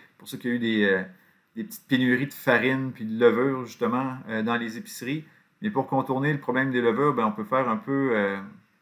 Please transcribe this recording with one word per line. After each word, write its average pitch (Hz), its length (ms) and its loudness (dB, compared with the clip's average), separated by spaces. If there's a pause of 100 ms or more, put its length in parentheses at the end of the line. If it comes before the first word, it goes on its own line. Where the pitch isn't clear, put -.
(180)
Pour 110 100 -20
ceux 123 100 -10
qui 127 100 -8
ont 120 40 0
eu 120 80 0
des, 110 260 2
euh, 95 180 4 (520)
des 113 80 -8
petites - 240 -14
pénuries 127 400 2
de 139 60 -16
farine 131 600 2
puis 113 100 -12
de 110 160 -4
levure, 123 460 4
justement, 123 520 -2 (120)
euh, 110 120 -4
dans 117 140 0
les 117 220 -6
épiceries. 143 480 -8 (360)
Mais 104 80 -4
pour 135 180 -2
contourner 135 440 0
le 143 80 -2
problème 131 320 -2
des 123 100 2
levures, 127 320 2
ben, 117 120 0
on 107 80 0
peut 107 100 -8
faire 127 240 0
un 110 80 0
peu, 135 380 -2
euh, 98 240 0 (440)